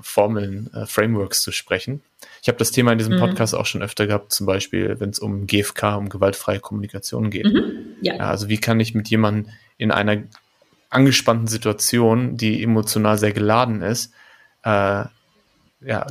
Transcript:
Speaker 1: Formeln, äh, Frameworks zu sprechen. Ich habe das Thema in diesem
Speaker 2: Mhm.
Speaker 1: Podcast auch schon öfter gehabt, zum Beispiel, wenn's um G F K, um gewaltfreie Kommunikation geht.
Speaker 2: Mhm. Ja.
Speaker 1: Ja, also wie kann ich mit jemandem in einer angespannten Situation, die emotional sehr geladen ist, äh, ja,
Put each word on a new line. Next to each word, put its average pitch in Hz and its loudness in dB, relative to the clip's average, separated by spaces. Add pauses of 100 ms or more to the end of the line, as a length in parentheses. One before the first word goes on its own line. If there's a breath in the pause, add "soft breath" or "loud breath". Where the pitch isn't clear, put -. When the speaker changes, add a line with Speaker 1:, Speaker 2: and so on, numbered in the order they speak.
Speaker 1:
Formeln, 104 0
äh, 107 -8
Frameworks 107 0
zu - -6
sprechen. 120 -4 (400 loud breath)
Ich - -8
habe 120 2
das - 0
Thema 120 4
in 117 4
diesem 110 2
Speaker 2:
Mhm. 180 4
Speaker 1:
Podcast 113 2
auch - -2
schon - -4
öfter 104 -2
gehabt, 104 -2
zum 101 -2
Beispiel, 98 0
wenn's 104 -4
um 101 -6
G 101 2
F - -2
K, 104 0
um 101 -4
gewaltfreie 98 0
Kommunikation 104 -6
geht. 98 0
Speaker 2:
Mhm. - 0
Ja. - -2
Speaker 1:
Ja, 101 -4
also 101 -2
wie 107 0
kann 113 0
ich 113 -2
mit 107 -4
jemandem 107 0 (280 loud breath)
in 110 0
einer 104 2 (680)
angespannten 120 4
Situation, 113 0
die 110 0
emotional 107 2
sehr 107 2
geladen 110 2
ist, 107 -4 (500 soft breath)
äh, 101 2 (840)
ja, 113 -4